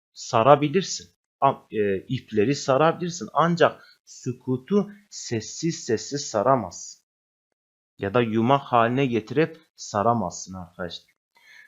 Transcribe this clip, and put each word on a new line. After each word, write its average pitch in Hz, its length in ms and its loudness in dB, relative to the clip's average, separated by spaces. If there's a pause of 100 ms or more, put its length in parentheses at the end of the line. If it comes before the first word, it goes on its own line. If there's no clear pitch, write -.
(140)
sarabilirsin. 139 960 2 (340)
Am-, 135 200 2 (100)
e, 101 360 -2
ipleri 117 480 0
sarabilirsin. 156 800 0
Ancak 160 720 0
sükutu 131 840 -4 (180)
sessiz - 760 -6
sessiz 127 360 -4
saramazsın. 110 840 -2 (960)
Ya 98 140 -4
da 123 80 4
yumak 117 400 2
haline 123 440 2
getirip 123 560 -2 (140)
saramazsın 101 800 -2
arkadaşlar. 90 580 -14 (560)